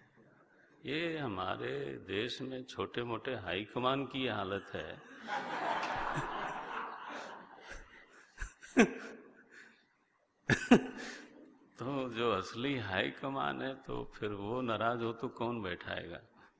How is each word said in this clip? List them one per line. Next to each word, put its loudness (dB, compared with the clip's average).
ये 0
हमारे -2
देश -2
में -4
छोटे -2
मोटे -2
हाई 0
कमान 2
की 0
हालत 0
है। -4
<laughs> 10
तो 0
जो 4
असली 2
हाई 2
कमान 0
है, -2
तो -4
फिर -4
वो -2
नाराज 2
हो 2
तो -4
कौन -2
बैठाएगा? -4